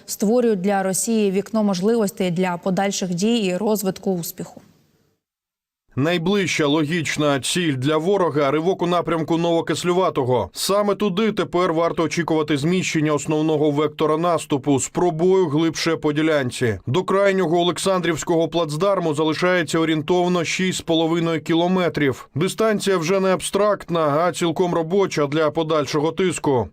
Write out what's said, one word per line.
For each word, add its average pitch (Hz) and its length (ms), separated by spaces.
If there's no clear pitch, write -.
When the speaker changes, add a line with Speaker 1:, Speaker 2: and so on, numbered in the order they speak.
Speaker 1:
створюють 220 540
для 196 220
Росії 202 480
вікно 196 320
можливостей 202 680
для 175 260
подальших 196 540
дій 208 260
і 185 200
розвитку 202 560
успіху. - 480
Speaker 2:
Найближча 170 680
логічна 147 760
ціль 156 360
для 143 200
ворога — 156 560
ривок 165 300
у 170 40
напрямку 165 500
Новокислюватого. 165 1160
Саме 202 420
туди 208 380
тепер 175 400
варто 165 300
очікувати 156 540
зміщення 156 560
основного 156 580
вектора 151 460
наступу 147 640
з 123 100
пробою 180 600
глибше 160 480
по 151 160
ділянці. 135 760
До 175 180
крайнього 190 540
Олександрівського 170 880
плацдарму 165 680
залишається 165 640
орієнтовно 170 640
шість 185 340
з - 20
половиною 165 640
кілометрів. 165 920
Дистанція 190 640
вже 185 220
не 190 140
абстрактна, 196 680
а 156 320
цілком 175 420
робоча 165 520
для 151 240
подальшого 156 600
тиску. 151 600